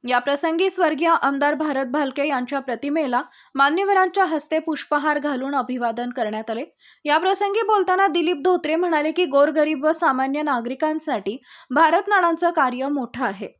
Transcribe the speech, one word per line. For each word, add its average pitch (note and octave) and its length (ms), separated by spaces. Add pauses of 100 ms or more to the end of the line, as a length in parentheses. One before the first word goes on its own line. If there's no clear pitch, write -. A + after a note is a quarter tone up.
या B3 140
प्रसंगी D#4+ 520
स्वर्गीय E4 380 (140)
आमदार C#4 320
भारत C4+ 320
भालके C#4 420
यांच्या C4+ 300
प्रतिमेला C4+ 640 (320)
मान्यवरांच्या F#4 720
हस्ते D#4 340
पुष्पहार D4+ 600
घालून C#4 360
अभिवादन A#3+ 560
करण्यात A3 400
आले. A3+ 140 (400)
या D4 140
प्रसंगी G4 440
बोलताना G4 440
दिलीप E4+ 380
धोत्रे E4+ 320
म्हणाले D#4+ 340
की, F4 140
गोरगरीब D4 600
व D#4 80
सामान्य C#4 500
नागरिकांसाठी C4 920 (340)
भारत D#4+ 380
नानांचं F4 420
कार्य C4 380
मोठं B3+ 360
आहे. G3 240 (120)